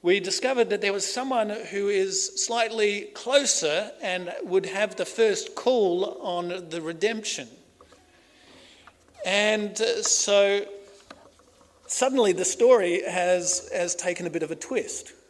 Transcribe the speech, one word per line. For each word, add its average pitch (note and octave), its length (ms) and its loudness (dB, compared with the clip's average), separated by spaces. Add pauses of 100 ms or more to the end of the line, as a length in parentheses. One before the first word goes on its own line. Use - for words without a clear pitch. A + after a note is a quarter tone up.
we F#3 180 4
discovered A3 480 0
that G3+ 140 -2
there G3 100 0
was G3 180 -4
someone B3 380 -2
who G3+ 400 -4
is F#3+ 560 -2
slightly A3 680 0
closer G#3+ 760 2 (120)
and F3+ 400 -4
would F#3 240 2
have G3+ 300 -2
the A3 100 -4
first - 480 0
call G3+ 680 2
on F3 480 -6
the E3 140 -6
redemption. E3+ 680 -4 (1800)
And, G#3 560 0
uh, A3 220 0
so G3+ 640 4 (1200)
suddenly B3+ 440 2
the F3+ 120 0
story G3 640 4
has, F3+ 640 0
has F3 220 -2
taken F3 320 -4
a E3 40 -2
bit E3 120 -4
of D3+ 80 -6
a D#3+ 60 -6
twist. - 560 -6 (180)